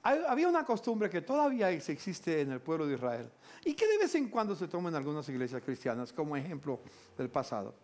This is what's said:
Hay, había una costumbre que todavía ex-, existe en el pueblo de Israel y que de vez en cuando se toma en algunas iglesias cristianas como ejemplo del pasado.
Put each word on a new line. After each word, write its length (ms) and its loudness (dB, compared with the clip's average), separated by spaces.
Hay, 240 4
había 200 4
una 180 4
costumbre 440 0
que 120 -2
todavía 500 2
ex-, 180 -2
existe 520 0
en 100 0
el 80 -2
pueblo 260 -2
de 100 0
Israel 360 -4
y 100 0
que 140 2
de 100 4
vez 180 2
en 140 2
cuando 260 0
se 120 -4
toma 220 -2
en 60 -2
algunas 340 -2
iglesias 340 -2
cristianas 480 -2
como 240 -4
ejemplo 460 -6
del 120 -4
pasado. 440 -2